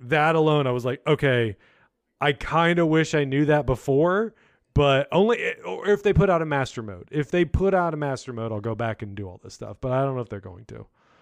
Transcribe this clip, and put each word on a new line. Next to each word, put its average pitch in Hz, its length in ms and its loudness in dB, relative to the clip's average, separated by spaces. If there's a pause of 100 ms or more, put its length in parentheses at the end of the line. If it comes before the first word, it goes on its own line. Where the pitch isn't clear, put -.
that 156 280 2
alone, 151 300 4
I 127 60 0
was 123 140 -2
like, 127 200 -4
"Okay, 127 520 0 (640)
I 147 100 0
kinda 165 540 0
wish 156 280 2
I 147 120 2
knew 135 200 0
that 147 200 2
before," 170 680 0 (400)
but 143 380 2
only, 185 420 2 (120)
or 180 240 -8
if 208 140 2
they 202 100 2
put 196 160 4
out 170 120 2
a 160 40 -2
master 135 360 -2
mode. 98 300 -14
If 147 200 -4
they 180 120 2
put 190 300 0
out 175 200 0
a 156 40 -8
master 139 340 -6
mode, 113 220 -6
I'll 104 80 -4
go 110 140 -4
back 113 260 -6
and 101 120 -12
do 101 140 -10
all 87 160 -18
this - 120 -18
stuff, 104 260 -14
but 127 100 -4
I 131 120 0
don't 135 120 -4
know 123 60 -6
if 110 80 -10
they're 101 100 -10
going 98 280 -18
to. 110 200 -18 (340)